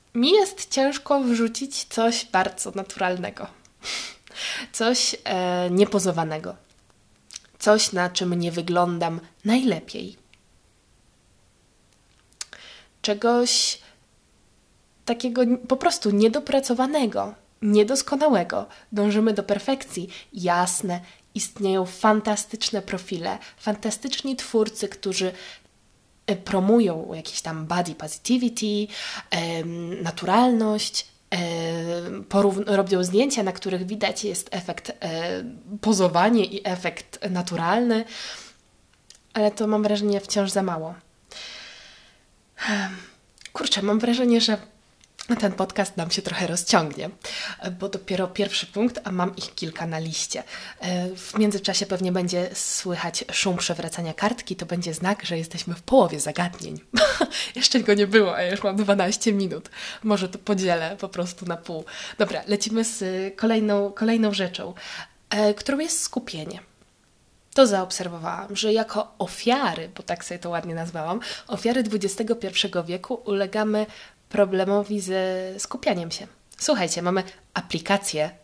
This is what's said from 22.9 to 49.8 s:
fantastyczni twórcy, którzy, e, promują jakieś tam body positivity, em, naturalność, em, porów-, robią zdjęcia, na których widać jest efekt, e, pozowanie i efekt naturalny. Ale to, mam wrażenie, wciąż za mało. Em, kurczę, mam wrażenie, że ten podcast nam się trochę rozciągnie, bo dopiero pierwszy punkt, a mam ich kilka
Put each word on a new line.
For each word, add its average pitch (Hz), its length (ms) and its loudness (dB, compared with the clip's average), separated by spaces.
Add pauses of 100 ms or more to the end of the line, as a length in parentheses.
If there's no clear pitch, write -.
fantastyczni 226 800 -4
twórcy, 220 520 -2
którzy, 185 440 -4 (920)
e, 196 100 0
promują 185 800 4
jakieś - 280 -8
tam 160 240 -6
body 170 280 0
positivity, 220 920 -2 (440)
em, 170 720 -4
naturalność, 214 1040 2 (240)
em, 170 1000 -4
porów-, 202 380 4
robią 196 380 4
zdjęcia, 214 380 2
na 190 100 0
których 185 340 -4
widać 202 380 -2
jest 190 260 -4
efekt, - 400 -8
e, 170 540 -6 (360)
pozowanie 196 640 6
i - 200 -6
efekt 180 640 -6
naturalny. 185 760 0 (1300)
Ale 208 160 4
to, 214 160 0
mam 214 160 4
wrażenie, 208 380 2
wciąż 196 300 0
za 196 120 0
mało. 170 320 -4 (1700)
Em, 196 280 -2 (560)
kurczę, - 300 -2
mam 208 160 4
wrażenie, 240 420 4
że 220 180 2 (760)
ten 208 180 2
podcast 190 440 -2
nam 165 140 -4
się - 120 -2
trochę 175 240 -4
rozciągnie, 165 640 0 (720)
bo 196 80 -4
dopiero 185 400 -2
pierwszy 190 380 -2
punkt, 240 380 0
a 196 80 -6
mam 180 240 0
ich - 180 -10
kilka 165 320 -6